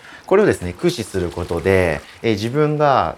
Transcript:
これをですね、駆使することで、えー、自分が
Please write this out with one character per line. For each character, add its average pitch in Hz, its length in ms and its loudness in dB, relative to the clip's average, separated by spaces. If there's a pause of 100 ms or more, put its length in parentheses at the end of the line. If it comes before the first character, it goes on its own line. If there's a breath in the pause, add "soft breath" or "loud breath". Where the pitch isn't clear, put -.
(260 loud breath)
こ - 100 2
れ 214 80 6
を - 20 4
で 139 80 4
す - 80 -4
ね、 87 120 -6
駆 175 180 -2
使 117 120 -6
す - 160 -6
る 87 120 -4
こ 85 140 -6
と 85 140 -4
で、 90 420 2 (200 loud breath)
え 113 100 0
ー、 - 20 -
自 107 160 -4
分 151 280 0
が 127 400 2